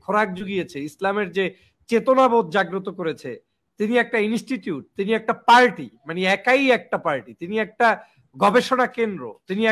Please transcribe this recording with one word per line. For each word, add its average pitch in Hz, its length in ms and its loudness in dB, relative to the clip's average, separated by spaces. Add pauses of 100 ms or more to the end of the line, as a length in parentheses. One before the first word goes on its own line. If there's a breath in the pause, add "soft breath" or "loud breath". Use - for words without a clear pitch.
খোরাক 208 260 0 (100)
জুগিয়েছে, 190 380 -8 (120)
ইসলামের 196 480 -4
যে 190 80 0 (440 soft breath)
চেতনাবোধ 240 560 2 (100)
জাগ্রত 190 320 -2 (120)
করেছে, 151 320 -6 (480)
তিনি 214 140 -2 (100)
একটা 240 160 -4
ইনস্টিটিউট, 208 640 -4 (140)
তিনি 202 220 -2
একটা 220 140 0 (140)
পার্টি, 233 400 6 (180)
মানে 165 140 -8 (160)
একাই 254 280 2 (140)
একটা - 280 -6
পার্টি, 131 260 -4 (100)
তিনি 180 140 -8 (100)
একটা 226 220 0 (480 soft breath)
গবেষণা 240 520 2 (100)
কেন্দ্র, 202 260 -4 (240)
তিনি 196 140 -4 (100)